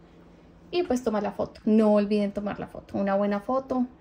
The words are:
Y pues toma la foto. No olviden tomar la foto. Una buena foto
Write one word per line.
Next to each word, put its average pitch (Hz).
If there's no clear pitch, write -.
Y 349
pues 247
toma 214
la 202
foto. -
No 214
olviden 208
tomar 202
la -
foto. -
Una 196
buena 202
foto 254